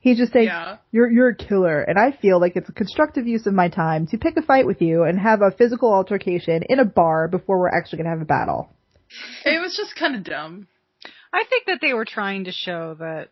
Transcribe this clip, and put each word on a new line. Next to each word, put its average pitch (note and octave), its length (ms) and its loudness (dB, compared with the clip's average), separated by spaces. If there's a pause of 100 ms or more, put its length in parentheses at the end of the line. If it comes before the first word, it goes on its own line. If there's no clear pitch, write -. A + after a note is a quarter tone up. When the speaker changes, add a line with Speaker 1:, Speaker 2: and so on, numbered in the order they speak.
Speaker 1:
He's B3+ 180 4
just A#3+ 140 0
saying, A3+ 140 4
Speaker 2:
Yeah. F3+ 320 -8 (120)
Speaker 1:
"You're, A#3 180 4
you're A#3+ 200 4
a A3+ 80 0
killer, F3+ 460 0
and - 140 0
I A3+ 140 4
feel F#3 300 2
like F3+ 160 0
it's F3 120 -6
a - 40 -20
constructive D4 560 -2
use A3+ 180 -2
of G3+ 80 0
my F3+ 140 2
time D#3+ 400 -2
to A3+ 100 -4
pick D#4+ 180 -2
a D#4 60 -2
fight C4+ 240 4
with G3 160 -2
you E3 220 2
and E3+ 160 0
have G#3+ 220 2
a G3 100 4
physical A#3+ 400 2
altercation F#3 760 0
in C4+ 120 2
a B3+ 60 6
bar E3 420 2
before F#3 320 -2
we're F3+ 80 2
actually E3 300 -4
gonna D#3+ 120 -4
have D#3+ 120 -6
a - 20 -6
battle." B2+ 440 -2 (760)
Speaker 2:
It D#4 160 0
was F4+ 160 -8
just - 180 -10
kinda D4 240 -4
dumb. E3 480 -12 (680)
Speaker 3:
I G#4+ 160 0
think B4 180 -2
that F4+ 140 -2
they D4 120 0
were A3 140 -2
trying G3 400 -6
to F3+ 60 -10
show E3 460 -8
that D#3+ 340 -8